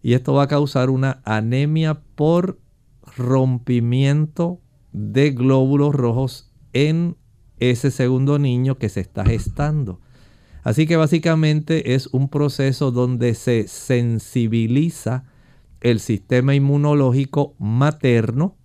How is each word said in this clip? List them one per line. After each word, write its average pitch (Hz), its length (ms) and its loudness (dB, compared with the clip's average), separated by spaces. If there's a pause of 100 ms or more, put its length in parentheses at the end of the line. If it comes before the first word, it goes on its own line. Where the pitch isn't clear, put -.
Y 120 140 0
esto 127 180 -2
va 139 120 2
a 135 40 -4
causar 139 400 0
una 131 380 -2
anemia 147 760 -2 (140)
por 170 440 0 (600)
rompimiento 131 1400 0 (300)
de 107 400 0
glóbulos 135 640 2
rojos 127 600 -2 (180)
en 160 440 0 (440)
ese 123 300 0
segundo 131 480 0
niño 131 400 0
que 110 100 -4
se 98 120 -6
está 95 240 -8
gestando. 117 760 -2 (640)
Así 139 240 2
que 165 100 2
básicamente 156 960 2
es 131 140 -2
un 135 200 -2
proceso 139 600 -2
donde 123 440 0
se 113 340 -2
sensibiliza 120 1600 -2 (560)
el 117 200 2
sistema 127 540 0
inmunológico 143 1040 0
materno 127 1080 0